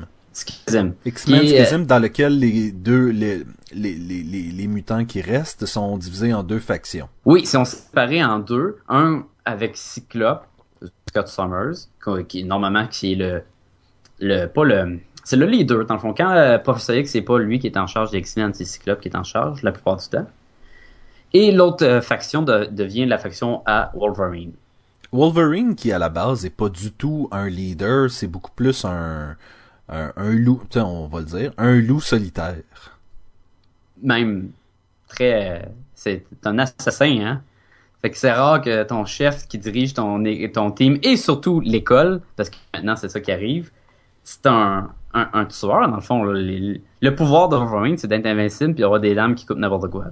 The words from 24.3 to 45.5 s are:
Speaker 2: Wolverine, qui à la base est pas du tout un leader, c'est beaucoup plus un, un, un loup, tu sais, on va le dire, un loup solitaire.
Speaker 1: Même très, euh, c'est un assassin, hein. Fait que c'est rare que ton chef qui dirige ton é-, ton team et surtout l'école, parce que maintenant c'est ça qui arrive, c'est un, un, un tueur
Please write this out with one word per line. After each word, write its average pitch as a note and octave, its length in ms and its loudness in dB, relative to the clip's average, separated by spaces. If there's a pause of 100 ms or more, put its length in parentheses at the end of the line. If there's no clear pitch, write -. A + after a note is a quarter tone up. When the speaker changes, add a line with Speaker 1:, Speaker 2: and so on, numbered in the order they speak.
Speaker 2:
Wolverine, E3 640 2
qui A2+ 180 -2
à F2+ 60 -2
la E2 100 0
base F#2 360 -4
est F2+ 60 -8
pas G#2 180 -4
du G2 240 -8
tout D3 380 -4
un G2 180 -6
leader, F#2+ 640 -2
c'est - 160 -8
beaucoup F2 240 -12
plus B2+ 340 -2
un, D#2+ 520 -8 (520)
un, D#2 280 -10
un G#2 160 -4
loup, B2 280 2 (100)
tu B2+ 80 0
sais, A2+ 60 2
on F2 220 -6
va E2 140 -8
le D#2 60 -8
dire, F#2 320 -6
un A#2+ 180 4
loup A#2+ 240 4
solitaire. F2+ 600 -4 (1400)
Speaker 1:
Même A2+ 480 0 (580)
très, G#2 540 0
euh, - 40 -14 (280)
c'est G2+ 300 -6 (200)
un G#2+ 140 0
assassin, C3 640 0
hein. C3+ 160 -4 (640)
Fait A#2+ 80 -2
que - 80 -16
c'est C3 140 4
rare C#3+ 280 4
que A2 240 0
ton G#2+ 220 -4
chef - 420 -2
qui A2 100 -12
dirige A#2+ 360 -2
ton G#2+ 300 -2
é-, G#2+ 280 -4
ton G#2+ 180 0
team C3+ 320 4
et B3+ 140 4
surtout D#3+ 440 0
l'école, B2+ 600 2 (160)
parce G2+ 140 -4
que - 60 -20 (180)
maintenant G2 200 -2
c'est G#2 140 -8
ça G2+ 120 -6
qui G2+ 120 -4
arrive, B2 380 -4 (520)
c'est - 240 -20
un, G#2 440 2 (240)
un, A2+ 180 0
un G#2+ 140 2
tueur D3 420 0